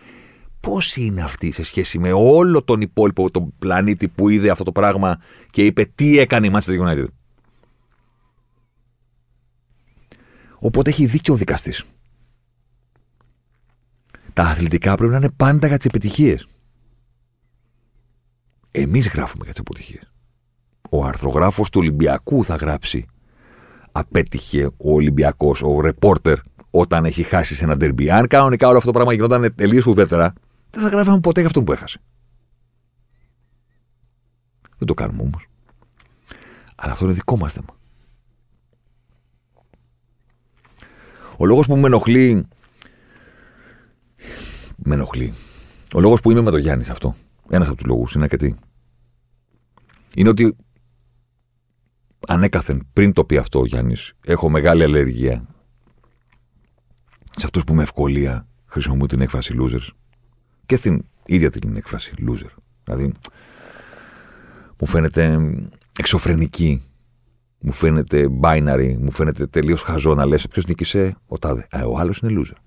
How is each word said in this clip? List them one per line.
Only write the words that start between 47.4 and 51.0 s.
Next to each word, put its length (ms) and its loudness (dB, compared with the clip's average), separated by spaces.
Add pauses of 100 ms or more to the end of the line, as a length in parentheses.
ένας 180 2
από 100 -4
τους 100 -10
λόγους, 280 -2
είναι 100 0
αρκετοί. 320 -2 (1600)
Είναι 140 2
ότι 280 4 (1700)